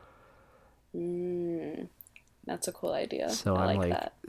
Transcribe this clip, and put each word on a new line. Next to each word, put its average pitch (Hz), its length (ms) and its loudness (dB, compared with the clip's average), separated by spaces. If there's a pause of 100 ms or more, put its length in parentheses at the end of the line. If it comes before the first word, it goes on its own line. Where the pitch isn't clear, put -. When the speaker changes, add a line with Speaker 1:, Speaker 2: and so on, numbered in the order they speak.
(960)
Speaker 1:
Mm, 175 960 -2 (560)
that's - 240 -4
a 180 40 -4
cool 170 200 -2
idea. - 380 0
Speaker 2:
So 101 260 2
Speaker 1:
I 95 60 4
Speaker 2:
I'm, 92 40 4
Speaker 1:
like 98 120 4
Speaker 2:
like, 90 120 4
Speaker 1:
that. 50 220 0 (160)